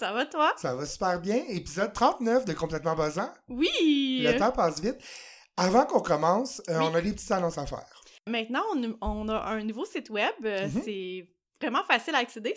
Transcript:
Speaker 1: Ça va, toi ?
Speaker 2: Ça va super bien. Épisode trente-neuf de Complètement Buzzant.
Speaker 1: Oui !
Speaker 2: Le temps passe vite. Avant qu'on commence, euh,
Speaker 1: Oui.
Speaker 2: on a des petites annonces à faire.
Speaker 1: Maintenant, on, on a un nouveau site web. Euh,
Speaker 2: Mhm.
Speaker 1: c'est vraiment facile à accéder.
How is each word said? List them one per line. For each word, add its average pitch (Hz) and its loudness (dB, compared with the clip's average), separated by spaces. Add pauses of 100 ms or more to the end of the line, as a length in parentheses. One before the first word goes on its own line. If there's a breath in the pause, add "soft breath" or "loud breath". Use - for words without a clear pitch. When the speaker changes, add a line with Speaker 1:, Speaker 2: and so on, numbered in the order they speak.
Speaker 1:
Ça 196 -2
va, 247 0
toi ? 311 2
Speaker 2:
Ça 127 -4
va 135 -4
super 180 -2
bien. 196 0 (120)
Épisode 190 -2
trente-neuf 247 2
de 185 -2
Complètement 160 -2
Buzzant. 160 0 (180)
Speaker 1:
Oui ! 277 2
Speaker 2:
Le 240 4
temps 226 4
passe 170 0
vite. 226 -2 (600 loud breath)
Avant 185 6
qu'on - 2
commence, 175 2
euh, 165 0
Speaker 1:
Oui. 160 4
Speaker 2:
on 160 0
a 170 6
des 202 0
petites - -8
annonces 180 0
à 143 -4
faire. - -12 (240 loud breath)
Speaker 1:
Maintenant, 233 -2 (100)
on, 233 -2
on 214 -4
a 220 0
un 214 -4
nouveau 220 -4
site - -8
web. 220 0 (100)
Euh, 196 -2
Speaker 2:
Mhm. 156 -2
Speaker 1:
c'est 185 -8 (320)
vraiment 285 0
facile 294 2
à 277 4
accéder. 247 -4